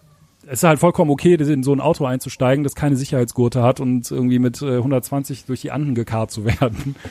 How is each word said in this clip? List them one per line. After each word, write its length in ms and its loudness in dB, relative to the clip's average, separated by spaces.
es 120 -8
ist 40 2
halt 160 6
vollkommen 300 4
okay, 240 4
in 300 2
so 100 2
ein 80 0
Auto 240 0
einzusteigen, 580 0
das 120 -4
keine 200 0
Sicherheitsgurte 680 0
hat 160 2
und 320 -2
irgendwie 260 2
mit, 240 0
äh, 160 -2
hundertzwanzig 680 -4
durch 160 -6
die 100 -10
Anden 240 -2
gekarrt 340 -2
zu 160 -8
<laughs> 160 0
werden. 340 -4